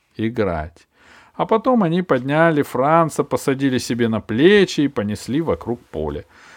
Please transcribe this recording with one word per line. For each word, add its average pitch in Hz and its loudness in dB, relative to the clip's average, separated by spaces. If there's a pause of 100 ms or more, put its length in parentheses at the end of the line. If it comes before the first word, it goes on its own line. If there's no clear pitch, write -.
(160)
играть. 101 -4 (460)
А - -4
потом 226 2
они 175 0
подняли 147 2
Франца, 147 0
посадили 131 0
себе 117 -2
на 110 -2
плечи 175 4
и 139 2
понесли 110 -4
вокруг 120 -4
поля. 73 -8 (320)